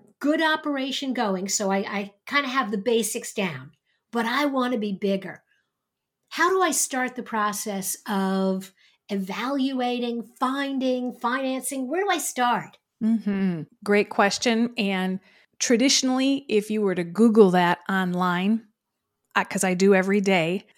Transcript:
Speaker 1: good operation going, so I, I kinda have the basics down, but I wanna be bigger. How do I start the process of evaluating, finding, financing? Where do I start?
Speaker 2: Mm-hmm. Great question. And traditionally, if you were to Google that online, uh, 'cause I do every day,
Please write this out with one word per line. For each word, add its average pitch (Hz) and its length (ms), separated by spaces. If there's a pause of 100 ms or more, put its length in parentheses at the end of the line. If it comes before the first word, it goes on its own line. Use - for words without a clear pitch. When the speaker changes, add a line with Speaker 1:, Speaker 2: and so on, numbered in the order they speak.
(220)
Speaker 1:
good 311 200
operation 285 720
going, 196 360
so 196 200
I, 196 100
I 202 340 (120)
kinda 285 220
have 247 240
the 220 60
basics 226 560
down, 147 380 (420)
but 226 120
I 262 200
wanna 254 320
be 208 160
bigger. 190 500 (840)
How 339 200
do 381 120
I 339 100
start 254 460
the 233 40
process 208 760 (100)
of 190 640 (380)
evaluating, 247 1120 (160)
finding, 254 760
financing? 262 760
Where 339 120
do 403 80
I 349 80
start? 240 600 (260)
Speaker 2:
Mm-hmm. 196 600 (200)
Great 208 260
question. 226 680
And 190 420 (400)
traditionally, 262 880
if 208 240
you 214 100
were 196 140
to 180 80
Google 208 480
that 175 280 (100)
online, 185 760 (720)
uh, 196 80
'cause 196 220
I 185 80
do 190 200
every 190 280
day, 185 420 (140)